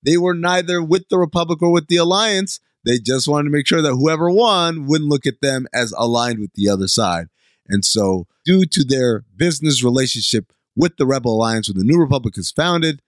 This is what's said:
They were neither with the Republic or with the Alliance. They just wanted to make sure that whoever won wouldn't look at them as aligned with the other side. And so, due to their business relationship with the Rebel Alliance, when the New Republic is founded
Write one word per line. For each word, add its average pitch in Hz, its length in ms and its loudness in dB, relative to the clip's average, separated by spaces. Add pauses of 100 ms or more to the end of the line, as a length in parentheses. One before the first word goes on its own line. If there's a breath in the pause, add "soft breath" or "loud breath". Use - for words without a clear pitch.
They 160 160 2
were 175 160 0
neither 175 480 -2
with 170 280 0
the 185 100 2
Republic 170 420 -2
or 175 100 4
with 170 160 2
the 170 100 2
Alliance. 190 600 0 (240)
They 120 140 2
just 123 300 -2
wanted 147 160 0
to 147 120 -2
make 143 120 0
sure 165 160 2
that 143 100 0
whoever 156 380 0
won 175 560 2
wouldn't 151 240 0
look 143 160 0
at - 140 -6
them 131 300 -2
as 117 240 -4
aligned 120 440 0
with 101 160 -10
the 101 120 0
other 98 200 0
side. 87 400 0 (400)
And 98 180 -2
so, 95 400 0 (180)
due 185 220 4
to 151 180 -2
their 127 400 0 (140)
business 143 460 0
relationship 120 680 -2 (240)
with 170 220 0
the 143 80 0
Rebel 127 300 0
Alliance, 110 340 -2
when 95 80 -6
the 92 60 0
New 147 160 4
Republic 131 400 -2
is 90 100 -8
founded 160 580 -2